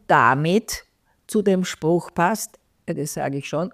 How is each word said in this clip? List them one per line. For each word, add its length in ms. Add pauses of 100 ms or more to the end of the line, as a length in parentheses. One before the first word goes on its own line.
damit 800 (420)
zu 140
dem 240
Spruch 480
passt, 460 (280)
ja, 60
das 200
sage 260
ich 100
schon, 240